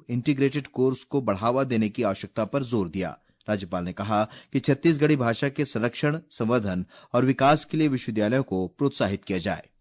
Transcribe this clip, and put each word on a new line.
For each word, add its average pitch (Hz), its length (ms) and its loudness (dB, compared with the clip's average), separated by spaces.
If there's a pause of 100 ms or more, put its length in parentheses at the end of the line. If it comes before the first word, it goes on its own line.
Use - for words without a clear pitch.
(100)
integrated 135 560 0
course 127 380 0
को 143 160 -2
बढ़ावा 117 440 0
देने 110 240 2
की 117 140 -4
आवश्यकता 101 420 -2
पर 139 180 -2
जोर 113 260 0
दिया। 87 280 -6 (320)
राज्यपाल 95 360 -4
ने 87 80 -6
कहा 104 300 0 (300)
कि 135 80 2
छत्तीसगढ़ी 151 560 2
भाषा 120 320 0
के 139 160 -4
संरक्षण, 139 540 -2 (120)
संवर्धन 104 540 0 (280)
और 123 120 4
विकास 135 400 4
के - 120 -6
लिए 156 120 2
विश्वविद्यालयों 123 540 0
को 92 260 -2
प्रोत्साहित 113 560 -2
किया 95 140 -2
जाए। 85 300 -4 (120)